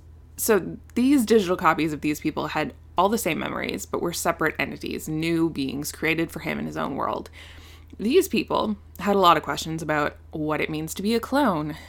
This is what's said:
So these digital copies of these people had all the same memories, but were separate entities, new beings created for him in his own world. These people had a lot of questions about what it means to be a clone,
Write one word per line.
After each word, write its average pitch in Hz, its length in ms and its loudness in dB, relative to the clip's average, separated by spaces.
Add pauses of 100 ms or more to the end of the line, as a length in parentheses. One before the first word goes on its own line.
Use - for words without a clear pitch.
(380)
So 175 400 2 (180)
these 262 300 4
digital 190 320 4
copies 160 340 2
of 147 100 -6
these 147 200 -2
people 151 260 -4
had 151 260 -4 (240)
all 190 120 6
the 226 80 2
same 160 220 -2
memories, - 460 -4
but - 160 -4
were 170 120 -2
separate - 460 0
entities, 147 500 -6
new 165 400 2
beings 143 420 -4
created 160 400 -2
for - 80 -10
him 151 200 -4
in 151 80 -6
his 156 100 -8
own 156 180 -4
world. - 340 -4 (720)
These 277 300 4
people - 480 -2 (220)
had 202 180 2
a - 20 4
lot 175 160 8
of 151 80 0
questions 160 380 -4
about 151 340 0 (160)
what 151 300 -2
it - 80 -2
means 156 240 -6
to - 80 -6
be 214 140 2
a 233 40 0
clone, 170 560 0 (140)